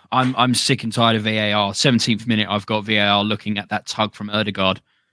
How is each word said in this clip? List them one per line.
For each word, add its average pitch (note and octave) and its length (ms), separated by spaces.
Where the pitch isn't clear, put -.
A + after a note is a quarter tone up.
I'm, B2+ 240
I'm B2 180
sick - 300
and A2+ 80
tired A#2 240
of G#2+ 60
V A2 160
A G#2+ 160
R. G2+ 180
Seventeenth A2+ 540
minute, G#2+ 240
I've G2+ 160
got G#2+ 180
V G#2+ 120
A G#2 100
R G2+ 180
looking G#2 320
at G2+ 140
that G#2+ 160
tug G#2+ 280
from G#2 140
Ødegaard. G2 500